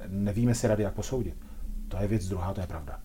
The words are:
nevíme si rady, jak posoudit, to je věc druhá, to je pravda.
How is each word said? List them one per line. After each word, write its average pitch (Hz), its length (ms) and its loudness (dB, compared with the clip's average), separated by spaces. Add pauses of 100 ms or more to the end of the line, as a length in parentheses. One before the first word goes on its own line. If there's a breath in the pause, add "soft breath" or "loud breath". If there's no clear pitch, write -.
nevíme 101 460 4
si 117 140 2
rady, 107 140 4
jak 98 120 0
posoudit, - 420 -2 (520 loud breath)
to 92 80 -4
je 101 120 2
věc 98 200 2
druhá, 95 260 0
to 101 60 -4
je 90 60 -2
pravda. 73 380 -6